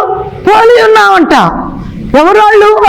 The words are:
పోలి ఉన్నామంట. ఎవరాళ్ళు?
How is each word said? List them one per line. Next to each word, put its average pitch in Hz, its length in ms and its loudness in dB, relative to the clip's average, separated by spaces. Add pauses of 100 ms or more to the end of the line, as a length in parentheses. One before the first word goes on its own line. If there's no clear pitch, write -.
(200)
పోలి 453 680 0
ఉన్నామంట. 403 460 2 (840)
ఎవరాళ్ళు? 415 720 2